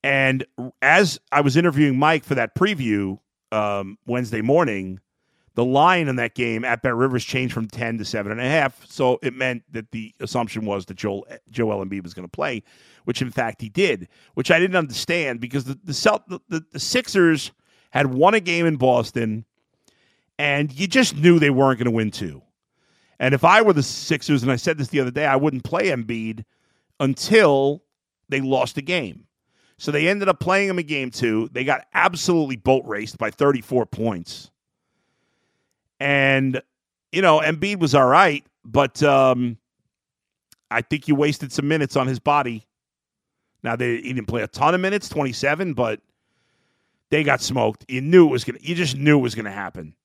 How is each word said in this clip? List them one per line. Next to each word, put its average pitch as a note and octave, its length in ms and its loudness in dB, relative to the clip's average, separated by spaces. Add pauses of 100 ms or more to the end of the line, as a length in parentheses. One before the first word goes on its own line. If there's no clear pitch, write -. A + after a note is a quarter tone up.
And C3+ 400 2 (360)
as D#3+ 360 4 (140)
I C#3+ 80 2
was C#3+ 160 2
interviewing D3 420 2
Mike D3+ 280 2
for C#3+ 100 -4
that A#2 200 -4
preview, A2 640 -2 (340)
um, G2+ 520 -4
Wednesday A#2 360 -4
morning, G#2+ 580 0 (560)
the A#2 80 0
line D3+ 460 4
in B2+ 80 -2
that A#2 180 -4
game A#2 300 -2
at A#2 180 -2
BetRivers B2 420 0
changed B2+ 280 -4
from A2 160 -6
ten A#2 300 -6
to G#2 40 -8
seven G#2 300 -6
and A#2 80 -8
a C3 80 -2
half. C#3+ 360 -2
So B2+ 360 0
it B2+ 120 -4
meant B2+ 380 -4
that A2+ 200 -12
the A2+ 280 -12
assumption A#2 460 -6
was G2+ 220 -4
that F#2 100 -16
Joel, G2 280 -6 (240)
Joel G#2+ 360 -4
Embiid G2 180 -8
was E2+ 100 -16
gonna F2+ 140 -16
play, C3+ 360 -6 (420)
which B2 160 -4
in B2+ 100 -4
fact A#2 300 -6
he A2 80 -12
did, A#2+ 400 -2 (240)
which C3 180 -2
I E3 80 4
didn't F#3 160 0
understand D3 640 -2
because B2 240 -6
the, C3 180 -10
the E3 120 -10
Celt-, G#3+ 340 0
the, F3+ 220 -12
the, D#3+ 240 -6
the C#3+ 80 -10
Sixers F3 720 0 (380)
had C3+ 220 0
won D#3+ 200 4
a A3 80 2
game E3+ 240 -2
in D#3+ 100 2
Boston, A#2 680 0 (920)
and D3 360 -2
you D#3 120 -4
just A#3 300 0
knew E3+ 240 6
they D3 100 4
weren't C3+ 300 4
gonna A#2+ 120 0
win A2 200 0
two. D#2 300 -10 (800)
And C3 140 0
if C3+ 120 0
I G3 160 8
were G#3 100 4
the D3 120 2
Sixers, C#3+ 600 -2
and C3+ 80 0
I B2 60 0
said D#3+ 200 -2
this C3+ 120 -6
the D3 100 -2
other B2+ 120 -2
day, D3 160 -2
I C3+ 100 2
wouldn't C#3 260 -2
play F#3 280 -2
Embiid A2+ 520 -6 (560)
until C#3+ 880 2 (420)
they C3+ 140 -2
lost C3 360 -2
a D3 40 -8
game. C3+ 460 -6 (500)
So - 140 -6
they D3 160 0
ended G3 220 0
up - 100 0
playing G3 300 0
him F3+ 100 -4
in D#3+ 60 -6
game C#3 260 -6
two. A2+ 400 -2
They B2+ 120 -6
got C3+ 300 -2
absolutely E3 600 0
boat C3 300 2
raced G#2+ 320 -10
by G#2+ 140 -4
thirty-four B2+ 560 0
points. G#2+ 640 -8 (1500)
And, C3+ 600 2 (500)
you F#3 100 -2
know, D#3 180 6
Embiid D#3+ 400 -2
was D3 160 2
all C3+ 100 8
right, D3+ 400 4 (180)
but, C3+ 400 0
um, B2+ 540 4 (1120)
I A#2 120 -2
think D3 260 -6
you D3+ 80 2
wasted C#3+ 360 -2
some C#3+ 160 -4
minutes D3+ 280 0
on C3 120 0
his B2+ 120 -4
body. C3 460 -2 (960)
Now, A#2 140 -4
they, A#2+ 220 -2
he B2 160 -8
didn't A#2 140 -6
play A#2+ 140 -4
a G#2 60 -6
ton D#3 280 0
of F3+ 40 0
minutes, F#3+ 300 -4
twenty-seven, D3 640 -4
but A2+ 280 -2 (1080)
they D3+ 140 2
got C#3 180 0
smoked. A2+ 460 -2
You B2+ 140 -6
knew E3 260 8
it C#3 40 2
was B2+ 120 -2
gonna, - 180 -8
you E3 140 -6
just D#3+ 200 -2
knew D3 220 4
it C3+ 40 4
was A#2 140 -4
gonna G#2+ 160 -10
happen. F#2 540 -12